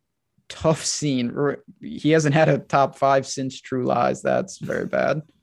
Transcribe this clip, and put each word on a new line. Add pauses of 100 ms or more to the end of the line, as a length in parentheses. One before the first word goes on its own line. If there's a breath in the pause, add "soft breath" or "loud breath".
(480)
Tough
scene.
R-, (200)
he
hasn't
had
a
top
five
since
True
Lies.
That's
very
bad. (200)